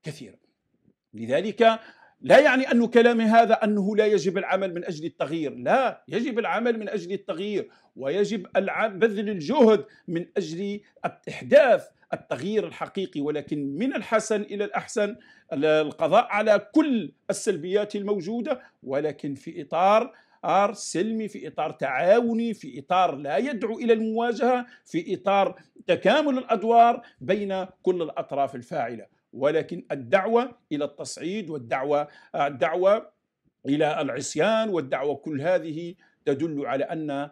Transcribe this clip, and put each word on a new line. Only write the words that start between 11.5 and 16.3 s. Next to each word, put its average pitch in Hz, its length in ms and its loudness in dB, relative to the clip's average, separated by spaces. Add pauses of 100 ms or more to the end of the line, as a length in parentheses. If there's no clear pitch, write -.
التغيير 175 540 -4
الحقيقي، 160 540 -8
ولكن 143 560 -6
من 254 180 -2
الحسن 214 460 -2
إلى 208 220 -6
الأحسن 208 520 -4 (380)
القضاء 156 720 2
على 208 480 0